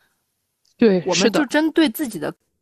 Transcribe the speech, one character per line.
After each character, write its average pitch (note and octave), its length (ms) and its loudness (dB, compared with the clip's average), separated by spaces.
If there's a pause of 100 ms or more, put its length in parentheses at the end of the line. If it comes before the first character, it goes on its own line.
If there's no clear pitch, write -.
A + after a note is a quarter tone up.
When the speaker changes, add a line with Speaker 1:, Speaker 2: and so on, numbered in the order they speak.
(800)
Speaker 1:
对， G3+ 220 4
是 D3 40 -6
的。 F#3 60 -4
Speaker 2:
我 F3 40 0
们 F#3+ 180 0
就 A#3 120 0
针 D4+ 280 0
对 D#4 180 2
自 C#4 180 -8
己 F#3+ 100 -12
的 C#3+ 140 -8 (300)